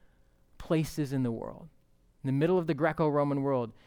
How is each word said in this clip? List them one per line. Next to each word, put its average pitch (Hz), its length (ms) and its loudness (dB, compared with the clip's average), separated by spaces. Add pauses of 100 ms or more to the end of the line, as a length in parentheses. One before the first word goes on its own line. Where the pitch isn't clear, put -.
(580)
places 156 560 -2
in 135 80 0
the 123 100 0
world, 113 360 -10 (560)
in 139 40 -4
the 131 60 2
middle 165 240 4
of 175 80 2
the 160 80 0
Greco-Roman 147 680 2
world, 123 280 0 (160)